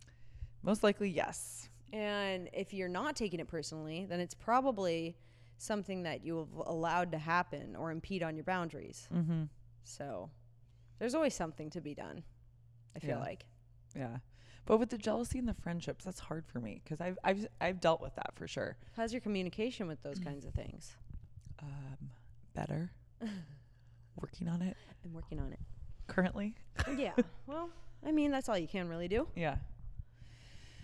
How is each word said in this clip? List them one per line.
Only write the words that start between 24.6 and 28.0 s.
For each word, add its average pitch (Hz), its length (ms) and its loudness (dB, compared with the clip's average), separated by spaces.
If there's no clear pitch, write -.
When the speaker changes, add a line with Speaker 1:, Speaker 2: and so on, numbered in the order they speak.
Speaker 1:
it. 185 160 -2
Speaker 2:
I'm 170 100 -8
working 160 260 -6
on - 140 0
it. - 60 -10
Speaker 1:
Currently. 202 480 4
Speaker 2:
Yeah. 240 180 2
Speaker 1:
<laughs> - 160 -8
Speaker 2:
Well, 330 220 -2